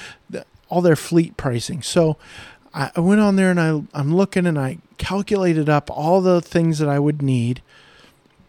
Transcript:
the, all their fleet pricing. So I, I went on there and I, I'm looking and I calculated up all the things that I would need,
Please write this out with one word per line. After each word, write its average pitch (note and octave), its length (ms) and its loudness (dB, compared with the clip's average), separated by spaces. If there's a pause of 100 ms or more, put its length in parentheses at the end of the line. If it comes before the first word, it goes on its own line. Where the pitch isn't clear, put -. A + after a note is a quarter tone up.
(300)
the, B2+ 140 -12 (240)
all F3 140 -2
their E3+ 140 4
fleet E3+ 400 -2
pricing. B2 460 -6
So D#3+ 340 -2 (560)
I, - 220 -2
I F3 60 -2
went G3 200 4
on G3+ 160 4
there F#3+ 140 4
and F3 100 2
I, D#3+ 220 0 (100)
I'm D3 220 0
looking F#3 320 2
and D#3+ 120 0
I C3+ 200 -4 (200)
calculated F#3 720 -2
up D3 220 0
all E3 300 0
the F3+ 200 2
things E3 380 0
that D3+ 100 -2
I C#3+ 100 0
would D3 240 -2
need, B2+ 400 -2 (880)